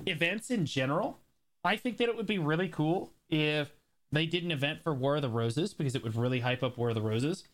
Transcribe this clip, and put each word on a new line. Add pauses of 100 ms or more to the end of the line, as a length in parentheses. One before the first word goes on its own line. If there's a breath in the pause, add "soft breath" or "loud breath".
events
in
general, (460)
I
think
that
it
would
be
really
cool (180)
if (380)
they
did
an
event
for
War
of
the
Roses,
because
it
would
really
hype
up
War
of
the
Roses. (100)